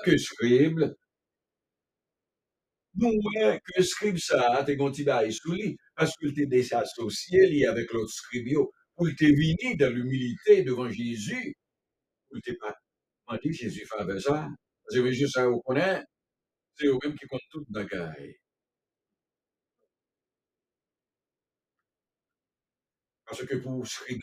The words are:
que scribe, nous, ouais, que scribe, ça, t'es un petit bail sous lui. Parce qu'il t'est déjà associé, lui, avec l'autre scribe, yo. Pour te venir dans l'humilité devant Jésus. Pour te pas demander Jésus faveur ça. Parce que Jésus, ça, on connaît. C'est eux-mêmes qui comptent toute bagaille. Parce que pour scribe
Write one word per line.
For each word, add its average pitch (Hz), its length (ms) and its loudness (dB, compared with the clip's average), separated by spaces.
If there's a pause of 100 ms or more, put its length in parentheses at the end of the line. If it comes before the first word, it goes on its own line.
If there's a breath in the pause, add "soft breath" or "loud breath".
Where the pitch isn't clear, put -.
que 175 140 6
scribe, 143 760 2 (2000)
nous, 233 120 2
ouais, 214 560 2
que - 180 0
scribe, 185 360 0
ça, 139 460 2
t'es 139 160 -2
un 139 100 2
petit 143 120 -8
bail 120 300 2
sous 156 200 -6
lui. 190 240 -4 (200 soft breath)
Parce 160 200 0
qu'il 143 180 -4
t'est 143 120 0
déjà 123 340 2
associé, 147 680 2
lui, 143 180 2
avec 117 260 -2
l'autre 113 200 -4
scribe, 123 340 -8
yo. 139 240 0 (240)
Pour 170 140 0
te 151 160 0
venir 160 540 4
dans 131 140 4
l'humilité 190 680 2
devant 123 280 -2
Jésus. 240 680 -6 (720)
Pour - 140 -12
te - 180 -8
pas 107 160 -10 (500)
demander 117 260 -6
Jésus 101 340 -10
faveur 98 340 -6
ça. 151 280 -2 (360)
Parce - 120 -6
que 127 140 2
Jésus, 131 180 0
ça, 127 200 2
on 117 120 2
connaît. 170 440 0 (720)
C'est 147 100 -2
eux-mêmes 143 300 0
qui 143 100 -18
comptent - 140 -10 (100)
toute 147 200 -14
bagaille. 87 680 -8 (4000)
Parce - 180 -12
que - 120 -4
pour 131 300 -6
scribe - 360 -10